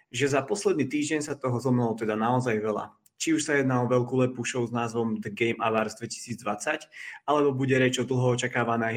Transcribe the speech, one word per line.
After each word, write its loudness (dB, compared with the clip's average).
že 2
za 2
posledný 0
týždeň -2
sa -6
toho -2
zlomilo 2
teda -2
naozaj 2
veľa. -2
Či 0
už 0
sa 2
jedná 2
o 0
veľkú 2
lepú 0
show -2
s -4
názvom -2
The -8
Game 0
Awards 0
dvetisícdvadsať, -6
alebo 4
bude 2
reč 4
o 0
dlho 2
očakávanej 0